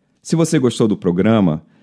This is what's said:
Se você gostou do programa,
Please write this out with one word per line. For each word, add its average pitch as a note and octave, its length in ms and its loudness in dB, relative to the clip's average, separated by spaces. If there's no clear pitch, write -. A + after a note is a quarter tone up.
Se - 160 -6
você D#3+ 220 0
gostou B2 300 0
do G2 100 -2
programa, F#2 640 0